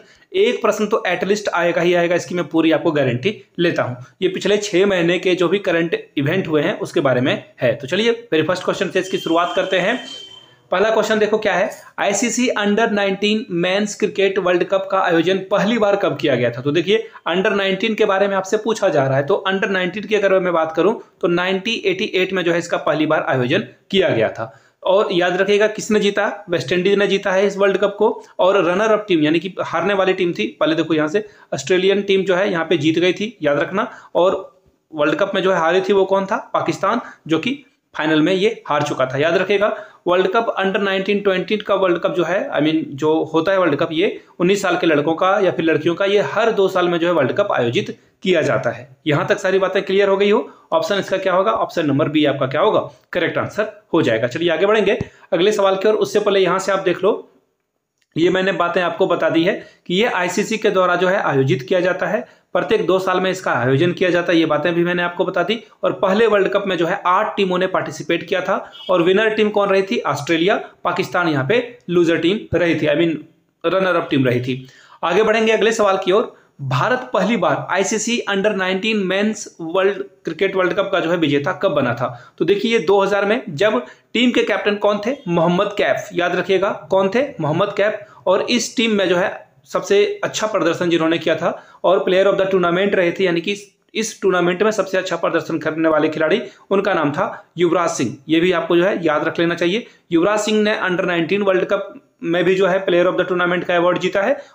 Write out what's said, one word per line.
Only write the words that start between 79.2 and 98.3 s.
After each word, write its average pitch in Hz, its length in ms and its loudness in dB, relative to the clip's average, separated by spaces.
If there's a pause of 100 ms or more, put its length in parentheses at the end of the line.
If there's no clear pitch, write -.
world 185 400 0 (220)
cricket 180 320 -2
world 180 160 0
cup 190 200 -2
का 180 80 2
जो 160 100 -2
है 180 60 2
विजेता 143 380 0
कब - 160 0
बना 127 240 0
था? - 440 -8
तो 170 60 0
देखिए 202 280 2
ये 226 80 2
दो 190 220 4
हज़ार 202 220 0
में, 220 260 0
जब 214 320 0 (320)
team 240 160 4
के 233 120 2
captain 208 340 0
कौन 208 300 0
थे, 269 100 -2 (120)
मोहम्मद 175 500 2
कैफ, 151 360 -2
याद 170 220 -2
रखिएगा 190 340 0 (200)
कौन 190 240 2
थे, 254 100 2 (160)
मोहम्मद 165 360 -2
कैफ। 208 300 -2 (200)
और 185 160 2
इस - 340 -2
team 226 160 2
में 196 160 2
जो 175 80 2
है - 280 -4 (220)
सबसे 196 320 0 (260)
अच्छा - 220 -4
प्रदर्शन 175 440 0
जिन्होंने 165 280 0
किया 165 180 0
था 175 140 -2 (340)
और 185 160 4
player 190 260 2
of 190 100 4
the 190 100 0
tournament 190 480 2
रहे 175 180 2
थे, 190 120 -2
यानी 170 160 2
कि 202 160 -4 (380)
इस 214 280 -6
tournament 180 400 2
में 214 80 4
सबसे 190 280 -2
अच्छा 180 180 -2
प्रदर्शन 165 420 -2
करने 160 300 -2
वाले 156 200 2
खिलाड़ी, 156 320 0 (300)
उनका 196 240 0
नाम 151 180 0
था - 460 -6
युवराज 170 320 2
सिंह। 135 260 -4 (120)
ये 160 120 2